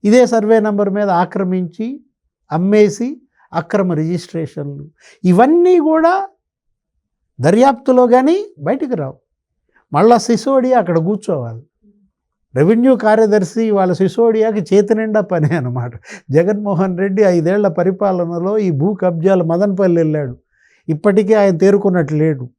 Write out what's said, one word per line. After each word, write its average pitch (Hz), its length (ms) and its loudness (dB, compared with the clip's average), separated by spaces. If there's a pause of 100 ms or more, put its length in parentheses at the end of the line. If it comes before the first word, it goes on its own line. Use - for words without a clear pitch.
ఇదే 240 220 6
సర్వే 226 340 2
నంబర్ 208 300 -2
మీద 202 200 -2
ఆక్రమించి 185 920 -4 (480)
అమ్మేసి 208 720 0 (320)
అక్రమ 180 400 -2
రిజిస్ట్రేషన్లు. 156 960 -8 (340)
ఇవన్నీ 320 560 4
కూడా 320 480 0 (1120)
దర్యాప్తులో 247 640 2
కానీ 294 520 0
బయటికి 247 360 -4
రావు. 139 200 -8 (800)
మళ్ళా 226 240 4
సిసోడియా 254 600 0
అక్కడ 170 180 0
కూర్చోవాలి. 156 680 -4 (920)
రెవెన్యూ 226 400 4
కార్యదర్శి 214 760 0
వాళ్ళ 190 220 0
సిసోడియాకి 214 800 0
చేతి 208 200 2
నిండా 214 260 -2
పనే 170 340 -2
అన్నమాట. 123 360 -6 (400)
జగన్మోహన్ 190 680 -2
రెడ్డి 196 260 0
ఐదేళ్ల 185 440 2
పరిపాలనలో 185 880 -2
ఈ 196 140 -2
భూ 156 220 -2
కబ్జాలు, 180 500 -2
మదనపల్లి 180 580 0
వెళ్ళాడు, 151 360 -4 (520)
ఇప్పటికీ 196 440 0
ఆయన 196 240 2
తేరుకున్నట్లు 180 600 0
లేడు. 147 420 -2